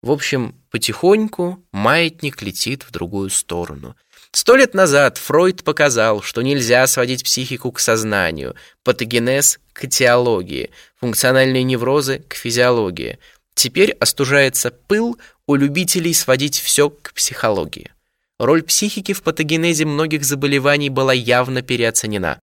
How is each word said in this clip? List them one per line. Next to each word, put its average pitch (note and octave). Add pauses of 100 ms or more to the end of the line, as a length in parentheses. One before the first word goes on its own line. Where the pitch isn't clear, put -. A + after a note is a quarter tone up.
В A#2+
общем, C#3 (160)
потихоньку F#3 (120)
маятник D3
летит A2+
в -
другую F#2+
сторону. D2+ (340)
Сто -
лет C4+
назад C#3+
Фройд F3+
показал, A2+
что -
нельзя B2+
сводить B2+
психику B2+
к -
сознанию, G2 (280)
патогенез B2 (140)
к -
этиологии, A#2+ (300)
функциональные C3
неврозы C3
к -
физиологии. A2+ (360)
Теперь F#3
остужается C3+
пыл A3+ (300)
у C#3+
любителей E3
сводить C3+
всё D3
к -
психологии. - (460)
Роль D3
психики G3+
в -
патогенезе D#3+
многих D3+
заболеваний C#3+
была C3
явно B2
переоценена. G#2+